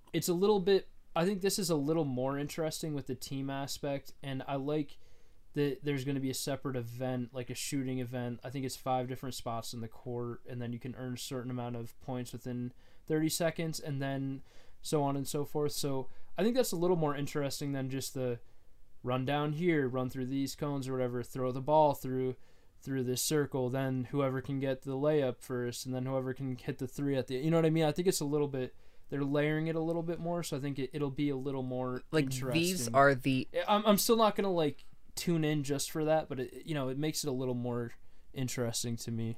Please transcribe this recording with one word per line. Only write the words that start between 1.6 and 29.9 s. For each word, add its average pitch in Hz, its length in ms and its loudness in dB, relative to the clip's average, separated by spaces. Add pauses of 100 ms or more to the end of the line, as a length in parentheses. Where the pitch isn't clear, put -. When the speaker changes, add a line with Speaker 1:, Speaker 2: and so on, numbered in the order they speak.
Speaker 1:
a 170 60 4
little 151 300 2
more 135 340 0
interesting 156 560 -4
with 139 120 -6
the 131 80 -4
team 135 340 -6
aspect, 139 640 -4 (100)
and 135 240 -4
I 139 80 -2
like 147 420 -2 (560)
that 143 300 0
there's 139 220 -2
gonna 139 140 0
be 135 120 -2
a 120 40 -2
separate 135 400 -4
event, 123 600 -4
like 123 160 -6
a 120 40 -6
shooting 131 440 -2
event. 123 440 -4
I 127 60 -8
think 131 160 -4
it's 123 100 -4
five 127 320 0
different 131 280 -6
spots 117 380 -6
in 120 80 -6
the 110 60 -6
court, 120 600 -6
and 123 120 -8
then 120 140 -4
you 117 60 -6
can 123 160 -8
earn 127 180 -6
a 123 40 -8
certain 127 340 -6
amount 120 240 -4
of 117 260 -8
points 123 320 -6
within 123 400 -6 (320)
thirty 156 240 2
seconds, 160 500 0
and 139 220 -4
then 135 400 -2 (400)
so 147 220 2
on 139 120 2
and 139 120 -2
so 147 180 0
forth. 147 280 0
So 135 360 0 (260)
I - 80 0
think 233 120 4
that's 247 160 4
a 185 60 0
little 175 200 4
more 147 180 2
interesting 139 580 -2
than 135 180 -2
just 135 240 -4
the 123 240 0 (640)
run 127 200 0
down 147 300 2
here, 156 340 4
run 127 220 0
through 131 160 -4
these 135 300 -2
cones 139 320 -2
or 135 60 -2
whatever, 123 280 0
throw 127 300 -2
the 135 100 -2
ball 151 320 6
through, 127 440 -2 (440)
through 135 220 -2
this 123 180 0
circle, 139 480 2
then 131 360 0
whoever 131 360 0
can 139 180 -2
get 131 220 0
the 139 160 -6
layup 143 440 2
first, 123 440 -4
and 127 80 -4
then 127 140 -2
whoever 131 260 -2
can 131 220 -4
hit 131 240 -6
the 135 80 -4
three 139 280 0
at 127 120 2
the, 131 80 -2
you 151 160 2
know 165 60 8
what 165 80 6
I 160 40 8
mean? 160 140 4
I 151 80 4
think 175 160 2
it's - 140 4
a 151 40 -2
little 147 220 2
bit, 131 260 -2 (360)
they're 143 160 0
layering 151 420 2
it 160 80 0
a 165 60 0
little 165 200 0